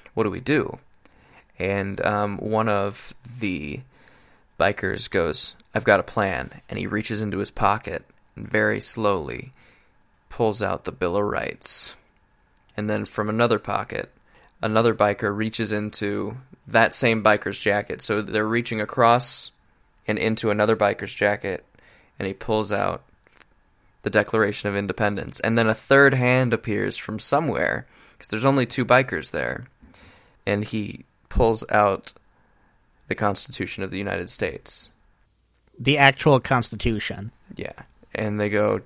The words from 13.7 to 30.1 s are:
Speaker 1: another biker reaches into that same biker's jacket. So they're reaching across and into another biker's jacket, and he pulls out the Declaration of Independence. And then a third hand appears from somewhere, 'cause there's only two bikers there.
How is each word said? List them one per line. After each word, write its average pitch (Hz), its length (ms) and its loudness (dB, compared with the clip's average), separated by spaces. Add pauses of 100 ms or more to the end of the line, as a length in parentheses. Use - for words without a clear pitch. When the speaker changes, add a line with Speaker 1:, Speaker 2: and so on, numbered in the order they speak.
Speaker 1:
another 110 320 4
biker 104 400 2
reaches 110 380 -2
into 104 640 -4 (320)
that 113 260 4
same 113 300 2
biker's 104 360 2
jacket. 101 420 -2
So 107 200 -2
they're 107 240 -2
reaching 113 360 -2
across 120 680 2 (540)
and 107 120 -2
into 110 320 0
another 107 260 4
biker's 101 400 0
jacket, 101 480 -2 (560)
and 98 80 -4
he 98 60 -4
pulls 107 400 -2
out 98 280 -2 (1000)
the - 80 -4
Declaration 104 580 2
of 98 80 -2
Independence. 101 640 -2
And 113 180 2
then 113 120 4
a 110 40 2
third 139 420 6
hand 127 360 4
appears 101 460 -2
from 110 200 -8
somewhere, 139 680 0 (340)
'cause - 80 -12
there's 110 160 -4
only 135 220 4
two - 180 -2
bikers 123 480 2
there. 67 360 -4 (800)